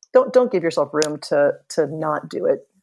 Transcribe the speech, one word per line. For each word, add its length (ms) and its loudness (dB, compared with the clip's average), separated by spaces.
Don't, 180 4
don't 200 4
give 120 0
yourself 300 -2
room 280 -2
to, 320 0
to 180 0
not 420 -6
do 160 -6
it. 220 -2